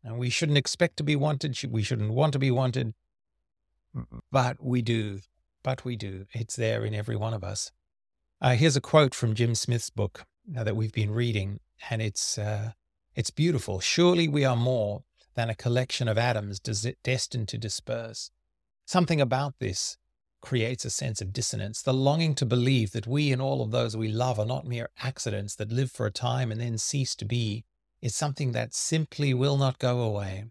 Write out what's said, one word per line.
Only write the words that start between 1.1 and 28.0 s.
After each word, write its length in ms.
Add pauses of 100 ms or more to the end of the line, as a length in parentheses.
wanted, 400
sh-, 140
we 120
shouldn't 300
want 220
to 40
be 120
wanted, 420 (1400)
but 320
we 200
do, 380 (420)
but 240
we 100
do. 360
It's 220
there 300
in 100
every 220
one 160
of 100
us. 300 (720)
Uh, 140
here's 200
a 60
quote 320
from 180
Jim 220
Smith's 340
book, 360 (300)
uh, 100
that 120
we've 160
been 200
reading, 480 (280)
and 140
it's, 340
uh, 360 (420)
it's 160
beautiful. 500
"Surely 480
we 160
are 100
more 500 (320)
than 140
a 60
collection 500
of 100
atoms 440
des-, 420
destined 460
to 100
disperse. 720 (560)
Something 340
about 380
this 380 (440)
creates 440
a 60
sense 300
of 120
dissonance, 500
the 100
longing 440
to 100
believe 460
that 160
we 240
and 100
all 180
of 120
those 240
we 100
love 320
are 80
not 180
mere 260 (120)
accidents 540
that 160
live 180
for 160
a 60
time 400
and 80
then 180
cease 380
to 80
be, 400 (360)